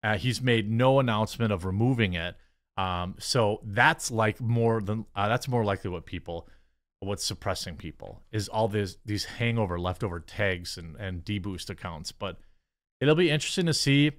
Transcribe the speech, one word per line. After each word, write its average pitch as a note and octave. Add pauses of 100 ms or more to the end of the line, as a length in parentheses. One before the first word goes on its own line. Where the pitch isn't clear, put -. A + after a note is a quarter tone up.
Uh, G#2+
he's A2+
made A2+
no B2+
announcement A2
of F2+
removing G#2+
it. E2+ (420)
Um, F#2
so A2
that's, A#2+
like, A2
more A2+
than, G#2
uh, G2+
that's A#2+
more B2
likely G2
what F2
people, E2+ (500)
what's G2
suppressing F#2
people A1+ (120)
is G#2
all A2
these, G2+
these G#2
hangover A2+
leftover F2
tags F2+
and, E2
and F2+
deboost G2
accounts. E2+
But F#2+ (600)
it'll D3
be E3
interesting D#3
to D#3+
see C#3+